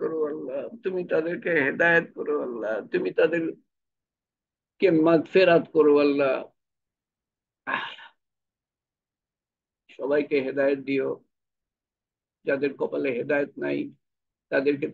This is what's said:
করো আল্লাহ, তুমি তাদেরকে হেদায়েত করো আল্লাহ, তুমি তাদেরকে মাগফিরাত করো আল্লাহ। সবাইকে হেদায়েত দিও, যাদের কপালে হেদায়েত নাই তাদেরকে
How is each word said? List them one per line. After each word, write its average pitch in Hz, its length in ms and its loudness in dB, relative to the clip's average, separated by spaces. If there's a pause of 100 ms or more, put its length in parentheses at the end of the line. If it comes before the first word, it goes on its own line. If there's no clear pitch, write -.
করো 160 180 -4 (120)
আল্লাহ, 143 300 -8 (220)
তুমি 185 180 -4 (120)
তাদেরকে 170 380 -2 (140)
হেদায়েত 170 420 2 (100)
করো - 180 -4 (120)
আল্লাহ, 110 280 -6 (180)
তুমি 185 160 -2 (100)
তাদেরকে - 1700 -4 (180)
মাগফিরাত 170 600 4 (100)
করো 151 180 6 (120)
আল্লাহ। 139 300 2 (3500)
সবাইকে 143 480 0
হেদায়েত 139 340 0 (100)
দিও, 135 200 0 (1400)
যাদের 139 320 0
কপালে 143 380 -4
হেদায়েত 143 360 -2 (100)
নাই 143 160 -4 (720)
তাদেরকে 143 420 0